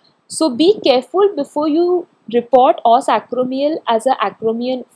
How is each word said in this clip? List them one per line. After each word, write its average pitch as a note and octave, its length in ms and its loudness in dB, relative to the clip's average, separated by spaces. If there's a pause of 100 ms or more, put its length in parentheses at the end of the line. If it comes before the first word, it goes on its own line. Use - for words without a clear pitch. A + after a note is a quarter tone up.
(260)
So D#4 240 -2
be E4 340 2
careful E4 520 2
before D4 320 -4
you E4+ 400 0 (260)
report B3 500 2
os A#3+ 220 2
acromial B3+ 720 -2 (100)
as A3+ 200 0
an C4 140 0
acromion A#3 760 -6